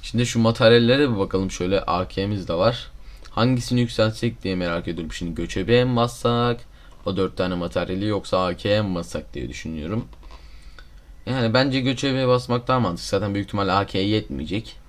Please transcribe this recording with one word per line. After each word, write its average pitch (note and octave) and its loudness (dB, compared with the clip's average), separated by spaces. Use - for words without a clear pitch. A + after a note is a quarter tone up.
Şimdi A#2+ 0
şu A#2 -2
materyallere A#2+ 6
bir G#2 0
bakalım F#2+ 0
şöyle. F#2 0
A F#2 0
K'miz G2 -2
de E2+ -2
var. A2+ 0
Hangisini B2 2
yükseltsek A2+ 0
diye F#2+ 0
merak F2 -2
ediyorum. E2 -6
Şimdi E2+ -6
göçebeğe G2 2
mi B2+ 0
bassak? A#2+ 0
O G2 -2
dört F#2 -2
tane F2+ 0
materyali F2 -2
yoksa F#2+ 0
A F2+ -2
K'ye G#2 2
mi G2 0
bassak E2+ -8
diye A#1+ -6
düşünüyorum. E2 -6
Yani A#2 0
bence C3 4
göçebeğe C3 0
basmak B2 2
daha C3 2
mantıklı. F2 -2
Zaten G2+ 0
büyük G2 -2
ihtimalle G2 0
A G2 2
K'ye G2 -2
yetmeyecek. F#2+ -2